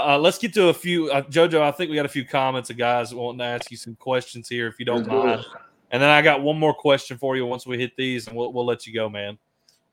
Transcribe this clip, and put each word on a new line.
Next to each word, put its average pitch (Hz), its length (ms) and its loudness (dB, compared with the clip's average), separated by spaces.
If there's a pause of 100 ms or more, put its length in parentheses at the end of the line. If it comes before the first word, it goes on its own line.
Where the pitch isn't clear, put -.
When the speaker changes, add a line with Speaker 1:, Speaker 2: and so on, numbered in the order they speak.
Speaker 1:
uh, 143 140 4
let's 170 180 4
get 226 160 -6
to 190 160 4
a 160 60 6
few. 170 360 -2
Uh, 139 120 0
JoJo, 160 400 4
I 147 80 4
think 170 180 -4
we 151 80 -4
got 147 80 0
a 139 60 -4
few 131 160 -6
comments 131 420 -2
of 120 80 -12
guys 120 380 0
wanting 120 240 -8
to 123 60 -6
ask 120 260 -6
you 117 80 -16
some 113 160 -14
questions 127 520 -6
here, 120 200 -4
if 113 120 -10
you 123 60 -10
don't 120 140 0
Speaker 2:
Let's 107 100 -4
do 131 140 2
it. - 20 2
Speaker 1:
mind. 117 200 0 (460)
And 123 120 0
then 147 80 6
I 151 100 8
got 147 220 4
one 151 160 0
more 156 160 4
question 139 420 0
for 131 200 -2
you 127 100 -2
once 120 200 -6
we 123 120 -6
hit 123 180 -6
these, 127 320 -4
and 117 80 -14
we'll, 120 160 -4
we'll 123 140 -2
let 120 200 -2
you 113 60 -18
go, 110 160 -2
man. 104 300 -10 (540)